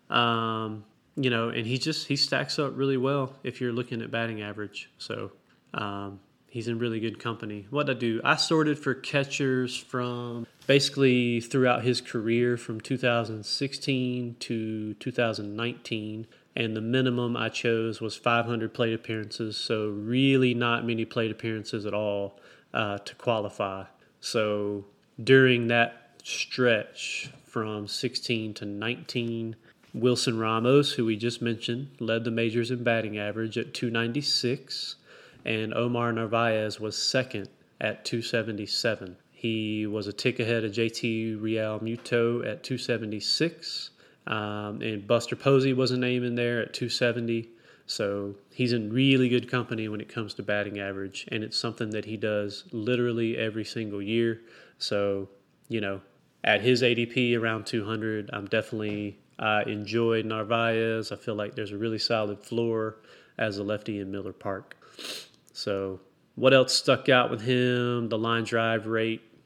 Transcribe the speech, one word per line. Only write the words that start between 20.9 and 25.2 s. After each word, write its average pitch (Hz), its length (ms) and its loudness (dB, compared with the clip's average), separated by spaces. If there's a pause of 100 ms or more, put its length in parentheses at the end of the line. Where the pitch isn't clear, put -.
plate 113 260 -2
appearances 110 560 -4
at 101 80 -2
all, 101 440 -2 (320)
uh, 104 280 0
to - 160 -14
qualify. 101 680 -2 (340)
So 104 680 -2 (380)